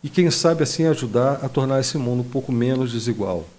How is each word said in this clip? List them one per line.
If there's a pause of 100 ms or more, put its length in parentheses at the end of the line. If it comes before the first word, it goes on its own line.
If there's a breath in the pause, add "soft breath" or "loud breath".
e
quem
sabe
assim
ajudar
a
tornar
esse
mundo
um
pouco
menos
desigual (140)